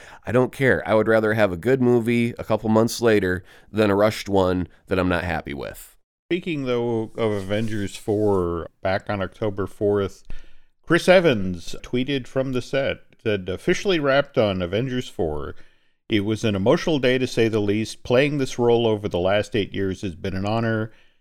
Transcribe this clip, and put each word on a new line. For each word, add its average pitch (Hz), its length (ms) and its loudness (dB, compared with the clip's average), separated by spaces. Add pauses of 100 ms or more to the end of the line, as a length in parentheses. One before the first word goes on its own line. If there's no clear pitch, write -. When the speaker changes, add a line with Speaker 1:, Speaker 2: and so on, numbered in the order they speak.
(280)
Speaker 1:
I - 40 -6
don't 123 220 2
care. 113 340 2
I 101 60 0
would 110 140 2
rather 110 260 4
have 107 180 2
a 90 60 -6
good 127 240 0
movie 120 560 2
a - 60 -10
couple 110 260 -2
months 113 320 2
later 95 420 2 (280)
than 104 180 2
a 98 60 2
rushed 104 340 2
one 92 380 2 (220)
that 92 100 0
I'm 90 100 0
not 85 140 0
happy 78 320 -6
with. - 400 -14 (340)
Speaker 2:
Speaking, 170 360 -6
though, 120 500 -2
of 113 160 -2
Avengers 104 640 -4
four, 95 720 0 (140)
back 95 280 -4
on 104 120 -4
October 98 440 -4
fourth, 101 600 0 (600)
Chris 170 220 0
Evans 117 680 4 (100)
tweeted 131 440 -4
from 135 240 -4
the 123 100 -2
set, 135 360 -4 (260)
said, 101 240 -2
"Officially 175 500 -2
wrapped 139 400 0
on 101 240 2
Avengers 123 460 -2
four. 76 480 -4 (540)
It 104 160 2
was 107 180 -2
an 110 100 2
emotional 139 460 2
day, 127 180 2
to 127 100 0
say 113 200 2
the 107 140 0
least. 104 420 -2
Playing 143 360 2
this 131 200 -4
role 117 280 4
over 104 200 0
the 87 120 -2
last 101 360 0
eight 101 180 -2
years 98 280 -4
has 98 140 -6
been 95 200 -6
an 95 100 -4
honor. 113 460 -2 (300)